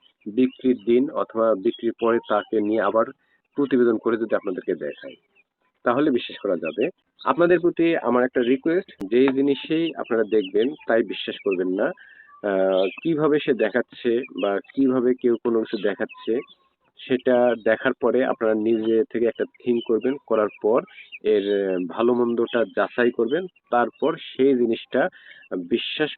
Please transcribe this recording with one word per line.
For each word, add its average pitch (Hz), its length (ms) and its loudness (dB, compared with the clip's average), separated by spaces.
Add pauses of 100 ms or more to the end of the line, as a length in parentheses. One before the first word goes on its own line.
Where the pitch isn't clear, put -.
(260)
বিক্রির 123 520 0 (120)
দিন 123 120 6 (200)
অথবা 113 240 -2 (180)
বিক্রির 117 360 -2
পরে 113 180 2 (100)
তাকে 104 320 -2
নিয়ে 104 280 0
আবার 110 180 2 (500)
প্রতিবেদন 123 420 2
করে 113 240 -2
যদি 110 120 -6
আপনাদেরকে 95 400 -4 (100)
দেখায় 69 320 -12 (680)
তাহলে 131 260 2
বিশ্বাস 120 340 -2
করা 98 200 -2
যাবে। 80 200 -4 (360)
আপনাদের 170 400 2
প্রতি 170 260 0 (220)
আমার 123 160 2
একটা 131 180 0
রিকোয়েস্ট, 139 460 0 (220)
যেই 127 260 4
জিনিসেই 143 500 -2 (140)
আপনারা 113 240 0 (100)
দেখবেন 104 320 0 (200)
তাই 113 160 2 (100)
বিশ্বাস - 320 -10
করবেন 92 340 -2
না। 113 80 0 (600)
আহ, 95 360 2 (180)
কিভাবে 156 420 2
সে 151 100 2
দেখাচ্ছে 117 560 -2 (300)
বা 101 120 0 (220)
কিভাবে 127 360 2 (120)
কেউ 120 120 4 (100)
কোনো 117 180 0
কিছু 113 140 -6 (120)
দেখাচ্ছে 110 440 -6 (680)
সেটা 127 360 0 (320)
দেখার 113 320 2
পরে 120 200 2 (120)
আপনারা 110 220 0 (120)
নিজে 113 300 0 (140)
থেকে 117 180 -2
একটা 104 160 -4 (160)
থিঙ্ক 120 260 -2
করবেন, 120 280 0 (120)
করার 107 240 0 (120)
পর 113 180 2 (520)
এর 101 120 2 (500)
ভালো 117 240 2
মন্দটা 117 420 0 (160)
যাচাই 120 420 0
করবেন, 123 240 0 (280)
তারপর 120 400 0 (200)
সেই 135 300 4
জিনিসটা 120 420 0 (720)
বিশ্বাস 143 460 -2